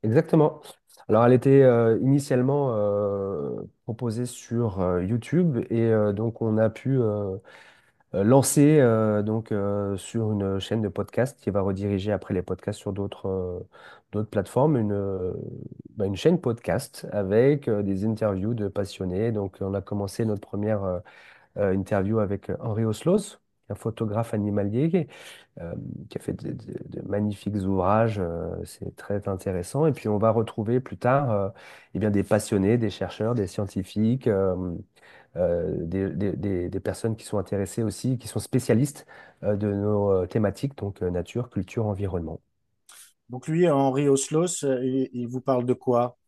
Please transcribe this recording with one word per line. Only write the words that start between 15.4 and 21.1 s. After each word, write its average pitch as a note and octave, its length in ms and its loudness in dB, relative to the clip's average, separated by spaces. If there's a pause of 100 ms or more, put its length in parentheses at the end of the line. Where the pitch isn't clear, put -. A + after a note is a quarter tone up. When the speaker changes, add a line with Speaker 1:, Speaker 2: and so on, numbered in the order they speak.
Speaker 1:
bah, G2+ 80 -2
une G2 100 -2
chaîne E3 240 2
podcast A2+ 720 -4
avec, A2+ 560 2
euh, G#2 160 0
des G2 220 -2
interviews G#2+ 480 0
de G#2 160 -2
passionnés. G2 640 -2
Donc, G2+ 260 -4
on G2 140 -4
a G2 80 -2
commencé G2+ 440 -4
notre G#2 160 -2
première, G#2 420 -2
euh, F2+ 160 -2 (580)